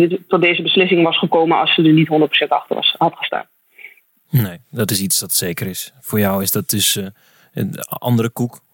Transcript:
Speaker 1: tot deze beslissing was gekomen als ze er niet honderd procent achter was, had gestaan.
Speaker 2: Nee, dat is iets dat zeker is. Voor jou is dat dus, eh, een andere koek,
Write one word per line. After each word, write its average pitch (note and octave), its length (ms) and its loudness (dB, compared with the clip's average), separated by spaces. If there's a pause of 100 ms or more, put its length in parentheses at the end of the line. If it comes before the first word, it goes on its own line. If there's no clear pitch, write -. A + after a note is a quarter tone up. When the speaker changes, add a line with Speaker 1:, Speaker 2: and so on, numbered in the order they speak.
(280)
Speaker 1:
tot F3 140 2
deze F3 200 2
beslissing F3+ 420 2
was D#3+ 140 0
gekomen E3 400 2
als D#3 160 0
ze F3+ 80 2
er D#3 100 6
niet D#3 160 4
honderd D3+ 220 2
procent - 200 0
achter - 260 -2
was, - 220 -2
had D#3+ 180 0
gestaan. - 300 -6 (840)
Speaker 2:
Nee, G2 280 -2 (120)
dat A2 200 -4
is G2 100 -2
iets F#2+ 200 -2
dat G2 120 -8
zeker F2+ 340 -4
is. - 340 -10
Voor - 180 -4
jou G2 240 0
is F#2+ 80 -2
dat G2+ 200 -4
dus, - 260 -2
eh, G2 100 -8 (460)
een - 220 -6 (100)
andere A#2 460 -2
koek, - 300 -8 (140)